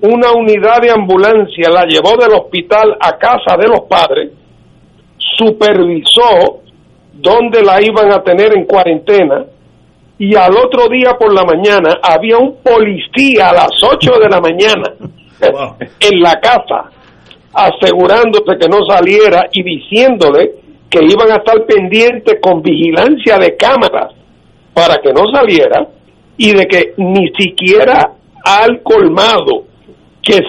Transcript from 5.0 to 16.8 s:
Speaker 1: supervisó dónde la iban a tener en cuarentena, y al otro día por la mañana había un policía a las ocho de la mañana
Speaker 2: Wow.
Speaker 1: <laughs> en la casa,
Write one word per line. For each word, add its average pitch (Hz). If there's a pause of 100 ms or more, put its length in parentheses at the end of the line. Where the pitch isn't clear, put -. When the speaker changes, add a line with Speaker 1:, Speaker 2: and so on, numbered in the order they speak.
Speaker 1:
supervisó 208 (540)
dónde 220
la 196
iban 208
a 185
tener 202
en 180
cuarentena, 175 (760)
y 202
al 190
otro 247
día 254
por 214
la 190
mañana 175
había 202
un 269
policía 220
a 175
las 160 (180)
ocho 254
de 208
la 185
mañana 185 (460)
Speaker 2:
Wow. - (120)
Speaker 1:
<laughs> -
en 202
la 165
casa, - (600)